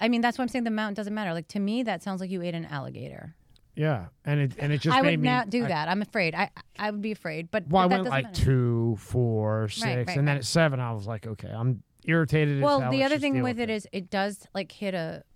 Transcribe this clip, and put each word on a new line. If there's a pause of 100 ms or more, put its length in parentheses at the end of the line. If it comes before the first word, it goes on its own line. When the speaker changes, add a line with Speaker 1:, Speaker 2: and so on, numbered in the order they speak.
Speaker 1:
I
mean,
that's
why
I'm
saying
the
amount
doesn't
matter.
Like,
to
me,
that
sounds
like
you
ate
an
alligator. (420)
Speaker 2:
Yeah, (180)
and
it,
and
it
just
Speaker 1:
I
Speaker 2:
made
Speaker 1:
would
Speaker 2:
me,
Speaker 1:
not
do
Speaker 2:
I
Speaker 1:
that.
I'm
afraid.
I, (280)
I
would
be
afraid.
But,
Speaker 2:
Well,
Speaker 1:
but
Speaker 2:
I
Speaker 1:
that
Speaker 2:
went,
Speaker 1:
doesn't
Speaker 2:
like,
Speaker 1:
matter.
Speaker 2:
two,
four,
six,
Speaker 1:
Right, (120)
right,
Speaker 2:
and
then
Speaker 1:
right.
Speaker 2:
at
seven,
I
was
like,
"Okay,
I'm (220)
irritated
as
Speaker 1:
Well,
Speaker 2:
hell.
Speaker 1:
the
Speaker 2:
Let's
Speaker 1:
other
Speaker 2:
just
Speaker 1:
thing
Speaker 2:
deal
Speaker 1:
with
Speaker 2:
with
Speaker 1:
it
Speaker 2:
it."
Speaker 1:
is,
it
does,
like,
hit
a (140)